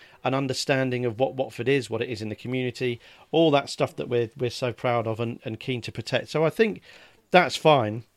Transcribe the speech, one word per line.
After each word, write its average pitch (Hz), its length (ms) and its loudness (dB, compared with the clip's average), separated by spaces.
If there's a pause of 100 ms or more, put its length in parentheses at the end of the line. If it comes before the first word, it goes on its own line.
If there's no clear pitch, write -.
(220)
an 131 100 0
understanding 131 720 0
of 110 140 -2
what 131 160 2
Watford 127 340 -4
is, 131 220 2
what 110 100 -2
it 120 80 -4
is 110 140 -6
in 107 60 -4
the 107 80 -6
community, 123 640 -4 (320)
all 160 180 6
that 139 180 2
stuff - 280 -4
that 147 120 -6
we're, 120 300 0
we're 123 120 -2
so 123 220 -4
proud 120 360 0
of 110 100 -4
and, 117 260 -6
and 117 140 -8
keen 123 220 -6
to - 100 -10
protect. - 380 -4
So 156 160 0
I 151 60 2
think 208 300 0 (520)
that's 160 240 4
fine. 117 480 4 (120)